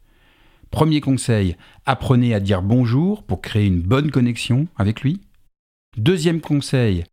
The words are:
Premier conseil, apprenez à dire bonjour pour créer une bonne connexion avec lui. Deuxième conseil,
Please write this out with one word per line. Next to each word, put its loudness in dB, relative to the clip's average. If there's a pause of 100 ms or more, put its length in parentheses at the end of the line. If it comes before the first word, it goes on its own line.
(720)
Premier 2
conseil, 0 (300)
apprenez 2
à 0
dire 0
bonjour 0
pour -6
créer 0
une 2
bonne 0
connexion 0
avec -2
lui. -4 (760)
Deuxième 0
conseil, 0